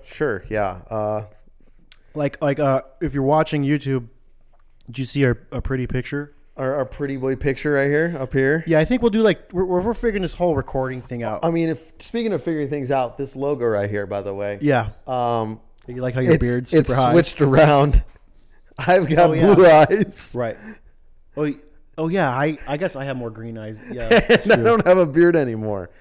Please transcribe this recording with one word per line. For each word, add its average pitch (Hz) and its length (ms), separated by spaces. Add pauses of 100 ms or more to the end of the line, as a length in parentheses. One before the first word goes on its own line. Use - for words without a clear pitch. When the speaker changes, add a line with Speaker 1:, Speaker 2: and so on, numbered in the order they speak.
Speaker 1:
Sure, 113 440
yeah. 98 320 (100)
Uh, 107 340 (880)
Speaker 2:
Like, 143 260
like, 143 200
uh, 135 220 (180)
if 143 140
you're 139 100
watching 151 400
YouTube, 135 420 (800)
did 120 120
you 131 60
see 139 200
our, 123 140 (140)
a 127 80
pretty 127 280
picture? 143 440 (240)
Speaker 1:
Our, 131 180
our 135 120
pretty 139 300
boy 135 180
picture 143 380
right 139 160
here, 160 300
up 131 140
here? 143 360
Speaker 2:
Yeah, 160 100
I 160 60
think 240 180
we'll 233 80
do, 220 120
like, 202 300
we're, 185 120
we're, 180 160
we're 220 140
figuring 208 280
this 170 120
whole 175 200
recording 131 480
thing 120 220
out. 107 200
Speaker 1:
I 170 60
mean, 165 180
if, - 320
speaking 226 320
of 170 120
figuring 151 260
things 143 220
out, 127 260
this 139 160
logo 135 320
right 101 240
here, 101 160
by 101 160
the 98 100
way. 101 300
Speaker 2:
Yeah. 123 280 (180)
Speaker 1:
Um, 117 520 (280)
Speaker 2:
You 123 120
like 127 140
how 127 60
your 127 140
Speaker 1:
it's, 156 120
Speaker 2:
beard's 123 260
Speaker 1:
it's 156 160
Speaker 2:
super 127 120
high? 123 120
Speaker 1:
switched 170 300
around. 143 600 (380)
<laughs> - 360
I've 175 300
got 165 220
Speaker 2:
Oh, - 20
yeah. 185 220
Speaker 1:
blue 180 120
eyes. 156 720
Speaker 2:
Right. 113 180 (800)
Oh, 147 60
y-, 147 140 (420)
oh 160 80
yeah. 165 240
I, 143 260 (120)
I 147 80
guess 175 180
I 135 120
have 135 100
more 117 140
green 113 280
eyes. 107 260
Speaker 1:
<laughs> - 60
Speaker 2:
Yeah, 120 140
Speaker 1:
And - 60 (180)
Speaker 2:
that's 226 200
Speaker 1:
I 220 60
Speaker 2:
true. 226 80
Speaker 1:
don't 226 240
have 185 120
a 175 80
beard 170 280
anymore. 110 560 (100)